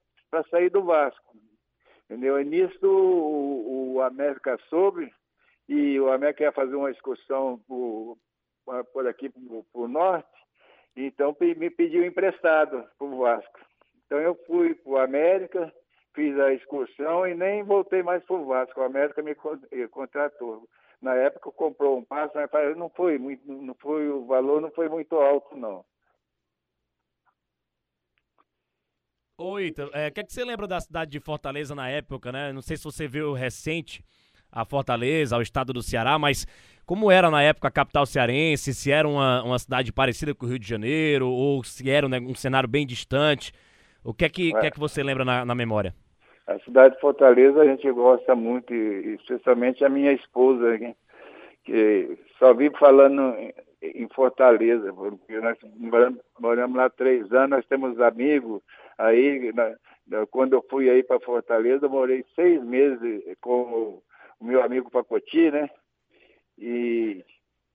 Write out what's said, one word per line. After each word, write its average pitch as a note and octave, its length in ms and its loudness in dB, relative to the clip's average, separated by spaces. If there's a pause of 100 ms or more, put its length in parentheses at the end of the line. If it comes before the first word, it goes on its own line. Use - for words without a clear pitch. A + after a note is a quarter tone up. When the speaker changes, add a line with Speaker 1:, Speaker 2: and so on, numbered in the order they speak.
(300)
Speaker 1:
pra D#3+ 200 -2
sair F3+ 200 2
do G3 120 2
Vasco. D#3 540 -2 (680)
Entendeu? C3 360 -2
E C#3+ 40 -4
nisso F3+ 420 -2
o, C#3+ 1080 0
o C3 80 0
América C3+ 560 -4 (100)
soube, F3 420 -2 (580)
e C#3+ 300 0
o C3+ 120 2
América C#3+ 320 -2
ia D3 100 0
fazer C3+ 220 -4
uma C#3 160 -4
excursão C3 760 -8
por, A#2+ 520 -10 (720)
por C3 140 -6
aqui B2 240 -8
pro, B2 420 -18
pro A#2+ 160 -8
norte, E3 400 -2 (640)
então C#3 380 -4
pe-, E3+ 220 -2
me E3 160 -6
pediu E3+ 340 0
emprestado D#3+ 800 0 (140)
pro C#3 200 -10
Vasco. A#2+ 420 -2 (440)
Então C#3+ 140 -6
eu E3 160 -2 (120)
fui E3+ 280 0
pro C3+ 240 -4
América, E3 720 -2 (420)
fiz D3 240 -2
a C3+ 140 2
excursão C#3+ 720 -6
e F3+ 80 -6
nem G3 280 -4
voltei G3 400 0
mais F3 220 -2
pro F3+ 200 -6
Vasco. B2+ 360 -4
O C3 40 -2
América C#3 380 -4
me D3+ 120 -8
con-, D3+ 240 -10 (140)
eh, B2 160 -8
contratou. B2 800 -10 (320)
Na B2+ 140 -4
época C#3 360 -2
comprou C#3+ 480 -2
um A#2+ 60 -12
passe, D3 300 -8
mas D3 160 -6
parece, D3+ 280 -2
não E3+ 120 -12
foi E3+ 280 -2
muito, C3+ 280 -12
não C3+ 280 -16
foi, D3+ 340 -6
o C3+ 180 -8
valor C3 340 0
não D#3 100 -8
foi E3 180 -4
muito D#3+ 280 -6
alto, C#3+ 400 0
não. G#2 280 -14 (3500)
Speaker 2:
Ô, F#3+ 220 -10
Ítalo, D#3 340 -8
é, D3+ 160 -6
o D3 40 -10
que - 80 -12
é - 40 -14
que - 80 -20
você B3 120 -10
lembra A#3 220 -10
da F3+ 140 -6
cidade D#3+ 300 -10
de C#3 100 -12
Fortaleza D3 540 -10
na C3 160 -10
época, C3+ 400 -10
né? C#3 220 -8
Não C3+ 100 -14
sei D#3 140 -10
se - 80 -16
você D3+ 240 -10
viu D3 240 -6
recente - 720 -8 (460)
a A2+ 140 -6
Fortaleza, C3+ 720 -2
ao A#2+ 80 0
estado B2+ 300 -6
do B2 100 -6
Ceará, B2+ 360 -2
mas C#3+ 280 -2 (400)
como G#3 240 0
era F#3 180 6
na D3+ 140 2
época D3+ 240 2
a C3 60 -4
capital C#3+ 340 0
cearense, C#3 640 0
se C#3 200 -2
era D#3 140 2
uma, C3+ 360 0
uma B2 160 -2
cidade B2+ 340 -4
parecida C3+ 400 -2
com - 140 -12
o - 20 -6
Rio B2+ 120 -6
de G2 80 -14
Janeiro, C3 600 -2
ou C3 360 -2
se C3 260 -8
era C#3+ 160 2
um, - 20 -4
né, B2+ 120 -4
um B2+ 140 -10
cenário C3 340 -2
bem C#3+ 180 -2
distante, C#3 680 -4 (520)
o A#2 100 -10
que - 100 -2
é D#3 40 0
que, E3 280 -4
Speaker 1:
É. A2 40 2
Speaker 2:
que D3+ 80 0
é - 20 -4
que - 80 -10
você D3 240 -6
lembra C3+ 220 -4
na, B2 200 -2
na A#2+ 100 -4
memória? G#2+ 380 -4 (540)
Speaker 1:
A F#2+ 140 -6
cidade C3 340 8
de - 60 -16
Fortaleza C#3 640 6
a D3+ 40 10
gente C3+ 240 0
gosta B2 460 4
muito, A#2+ 360 -4
e, G#2+ 420 -4
especialmente B2 720 0
a C#3 40 6
minha C#3 240 2
esposa, B2 640 2
né, A#2 160 -12 (720)
que G#2+ 520 2 (220)
só B2+ 160 10
vive C#3+ 240 2
falando C#3 600 8
em, - 160 -14 (280)
em G#2+ 280 -10
Fortaleza, A#2 800 4
porque G2+ 480 -10
nós A2+ 180 -4 (160)
moramos, A#2 460 2 (180)
moramos A#2+ 380 -2
lá B2+ 140 2
três B2 420 0
anos, C3 180 4
nós C3+ 160 0
temos C3 320 -4
amigos, A#2+ 640 0 (360)
aí B2 540 2
na, A2+ 220 -2 (320)
na, G#2+ 200 -4
quando C3 260 0
eu B2+ 180 2
fui C3+ 180 0
aí B2+ 140 6
pra B2+ 160 0
Fortaleza, A#2+ 680 0
eu C3+ 40 -4
morei C3 340 0 (120)
seis E3 260 4
meses A#2+ 600 0 (180)
com B2 220 -2
o, A2+ 400 -6 (360)
o G#2+ 60 -16
meu B2+ 180 4
amigo B2+ 280 -4
Pacoti, C#3 600 0
né? D3 200 -2 (880)
E, A#2 680 -4 (500)